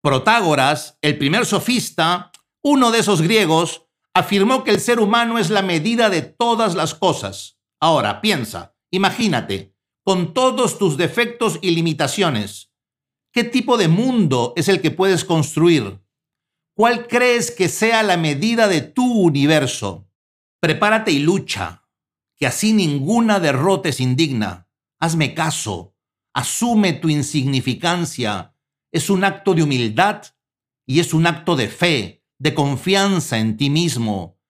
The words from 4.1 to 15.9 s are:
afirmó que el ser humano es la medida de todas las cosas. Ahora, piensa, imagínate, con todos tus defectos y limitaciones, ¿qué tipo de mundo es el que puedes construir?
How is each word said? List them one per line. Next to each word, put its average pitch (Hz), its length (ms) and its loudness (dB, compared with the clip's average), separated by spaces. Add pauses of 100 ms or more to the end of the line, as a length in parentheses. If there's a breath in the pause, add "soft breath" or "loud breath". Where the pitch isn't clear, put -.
afirmó 202 480 2
que - 80 -2
el 403 100 2
ser 240 200 0
humano 226 400 0
es 170 100 0
la 202 120 0
medida 202 460 0
de 170 140 0
todas 220 540 -2
las 156 180 -4
cosas. - 640 -4 (220)
Ahora, 139 400 0
piensa, 131 560 -4 (160)
imagínate, 180 840 -2 (300)
con 180 280 0
todos 254 460 0
tus 156 180 0
defectos 196 640 -2
y 180 120 0
limitaciones, 156 1000 -2 (600)
¿qué 240 100 0
tipo 247 340 0
de 190 120 2
mundo 170 680 2
es 170 140 -2
el 190 120 2
que 160 120 -2
puedes 190 320 0
construir? 151 760 0 (760)